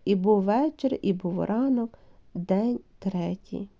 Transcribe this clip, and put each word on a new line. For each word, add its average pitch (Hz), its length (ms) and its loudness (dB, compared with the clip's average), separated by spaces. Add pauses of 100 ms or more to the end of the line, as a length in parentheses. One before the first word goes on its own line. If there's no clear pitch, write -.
і 196 100 4
був 196 260 4
вечір, 262 600 0
і 196 120 0
був 180 300 -4
ранок, 233 560 0 (340)
день 202 460 -2 (200)
третій. 190 680 -6 (120)